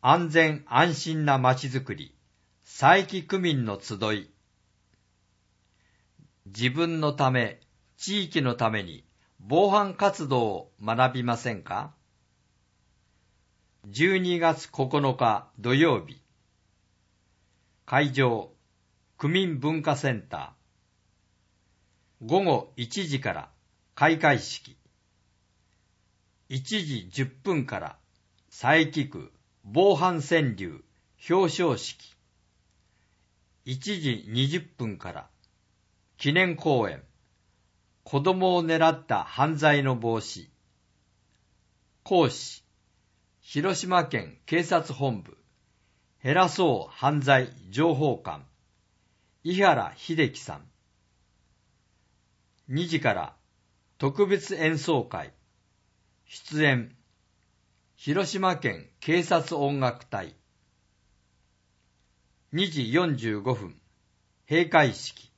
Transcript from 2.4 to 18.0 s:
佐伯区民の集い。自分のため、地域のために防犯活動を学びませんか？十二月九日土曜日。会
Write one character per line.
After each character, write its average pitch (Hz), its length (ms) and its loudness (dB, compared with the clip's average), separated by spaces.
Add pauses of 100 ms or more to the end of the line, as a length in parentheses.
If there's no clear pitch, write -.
佐 - 380 6
伯 185 220 -6
区 190 160 -4
民 151 260 0
の 101 140 -6
集 - 160 -10 (200)
い。 95 160 -10 (2250)
自 107 240 -4
分 165 320 -2
の 151 100 0
た 139 200 0
め、 120 280 -2 (380)
地 196 280 -4
域 151 180 -2
の 123 100 0
た 120 160 0
め 107 140 -4
に 82 200 -16 (360)
防 165 320 4
犯 196 240 2
活 196 320 0
動 123 180 2
を 95 340 -6
学 123 360 2
び 123 80 -4
ま 120 140 -2
せ 117 160 -6
ん 92 100 -12
か？ 131 320 -8 (1900)
十 165 320 2
二 175 180 0
月 165 320 0
九 135 180 -4 (140)
日 127 560 0
土 120 160 -2
曜 135 320 2
日。 - 160 -20 (1700)
会 139 240 0